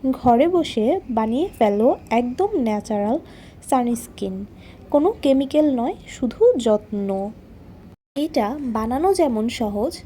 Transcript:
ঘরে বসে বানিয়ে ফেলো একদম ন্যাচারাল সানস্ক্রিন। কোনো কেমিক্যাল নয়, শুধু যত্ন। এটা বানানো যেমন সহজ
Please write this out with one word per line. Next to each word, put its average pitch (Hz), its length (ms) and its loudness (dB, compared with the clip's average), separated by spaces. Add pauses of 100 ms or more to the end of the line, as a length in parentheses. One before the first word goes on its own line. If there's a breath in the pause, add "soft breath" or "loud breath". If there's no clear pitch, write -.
(120)
ঘরে 254 360 4
বসে 311 380 0 (240)
বানিয়ে 226 380 0
ফেলো 214 400 2 (220)
একদম 247 400 -2 (120)
ন্যাচারাল 214 540 -2 (500 loud breath)
সানস্ক্রিন। 233 680 -4 (540 loud breath)
কোনো 294 180 4 (120)
কেমিক্যাল 277 540 2
নয়, 254 220 -2 (100)
শুধু - 340 -6 (180)
যত্ন। 208 500 -2 (1080)
এটা 285 300 0 (220)
বানানো 233 460 -2
যেমন 254 340 0
সহজ 220 440 -4 (140)